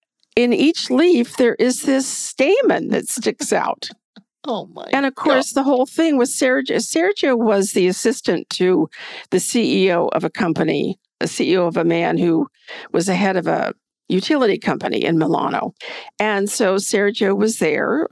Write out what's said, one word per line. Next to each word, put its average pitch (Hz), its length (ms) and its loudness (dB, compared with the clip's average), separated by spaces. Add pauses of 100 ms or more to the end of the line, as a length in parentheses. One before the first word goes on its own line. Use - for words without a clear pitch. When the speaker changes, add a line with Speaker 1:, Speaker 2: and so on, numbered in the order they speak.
(360)
Speaker 1:
in 240 180 4
each - 360 2
leaf, 254 480 4
there 240 180 4
is 254 280 0
this 269 240 0
stamen 320 840 0
that - 200 -2
sticks 226 420 -4
out. - 420 -2
<laughs> - 60 -20 (500)
Speaker 2:
Oh 196 180 -4
my - 260 -16
Speaker 1:
And 277 120 0
of 269 100 -2
course, - 360 0
Speaker 2:
God. 285 80 0
Speaker 1:
the 269 60 0
whole 262 200 2
thing 320 320 0
was 247 160 2
Sergio. 269 440 0
Sergio 320 600 0
was 208 360 2
the 180 140 4
assistant - 640 -2
to 180 380 2 (400)
the 185 120 2
C 190 460 2
E 185 40 4
O 170 180 2
of - 140 -2
a 160 60 -2
company, 160 680 -2 (220)
a - 80 -2
C - 240 -2
E 185 60 4
O 175 100 2
of 170 80 -4
a 170 80 0
man 170 340 2
who 165 300 2 (460)
was 175 140 0
the 185 80 0
head 190 200 2
of 170 120 -2
a 160 260 -2 (340)
utility 220 500 0
company - 460 -4
in 165 140 0
Milano. - 560 -2 (440)
And 208 320 -4
so 190 260 0
Sergio 202 600 -2
was 220 220 -2
there, 165 520 -2